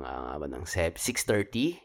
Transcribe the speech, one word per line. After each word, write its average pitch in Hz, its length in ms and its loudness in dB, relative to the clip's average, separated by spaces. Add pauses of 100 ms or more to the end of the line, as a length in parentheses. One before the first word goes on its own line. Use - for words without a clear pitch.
ah, 64 360 -6
bandang 71 280 -4
se-, 85 300 2
six - 300 -2
thirty 117 500 2 (100)